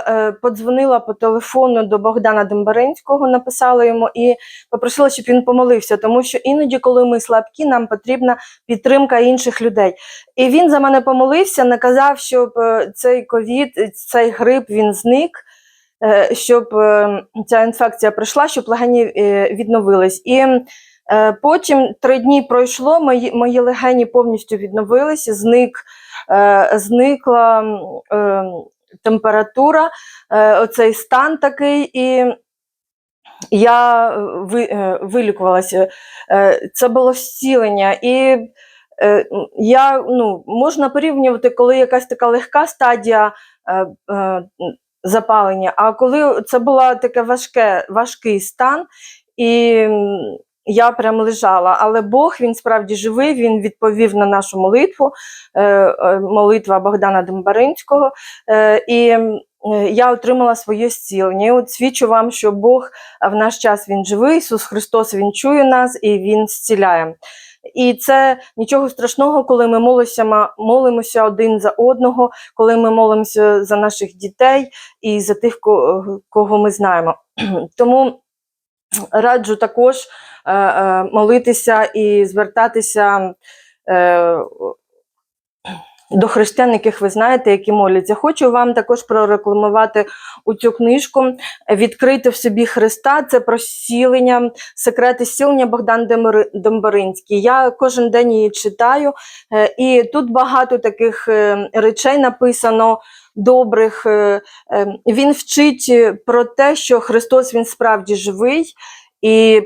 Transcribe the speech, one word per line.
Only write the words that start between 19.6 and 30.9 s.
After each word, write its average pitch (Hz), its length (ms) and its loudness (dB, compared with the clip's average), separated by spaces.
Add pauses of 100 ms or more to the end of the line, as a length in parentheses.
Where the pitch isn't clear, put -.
І, 254 120 0 (760)
е, 214 200 4 (100)
потім 294 600 0
три 262 160 2
дні 269 240 2
пройшло, 254 580 0
мої, 254 340 0
мої 240 260 0
легені 247 460 0
повністю 233 500 -2
відновились, 220 720 -2
зник, 233 400 2 (640)
е, 202 420 4
зникла, 233 840 2
м, 214 200 -4 (340)
е, 202 320 -2 (600)
температура, 220 840 0 (400)
е, 214 300 4
оцей 226 340 0